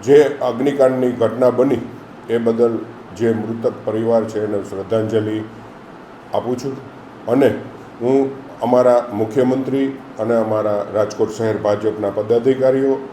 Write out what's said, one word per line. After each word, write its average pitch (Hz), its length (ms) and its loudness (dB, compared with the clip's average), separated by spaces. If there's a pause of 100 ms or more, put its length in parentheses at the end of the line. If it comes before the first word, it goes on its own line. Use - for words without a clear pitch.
જે 139 380 6
અગ્નિકાંડની 127 720 2
ઘટના 113 380 2
બની 120 280 2 (520)
એ 113 80 0
બદલ 117 400 2 (400)
જે 113 160 2
મૃતક 113 400 -4 (120)
પરિવાર 113 380 0
છે 107 220 -4
એને 104 180 -4
શ્રદ્ધાંજલિ 107 800 -2 (920)
આપું 113 240 -2
છું 127 180 -6 (500)
અને 127 220 4 (540)
હું 135 280 2 (320)
અમારા 123 520 4
મુખ્યમંત્રી 131 760 0 (320)
અને 113 160 0
અમારા 107 580 0
રાજકોટ 107 380 0
શહેર 110 260 -2
ભાજપના 104 520 0
પદાધિકારીઓ 131 880 2 (160)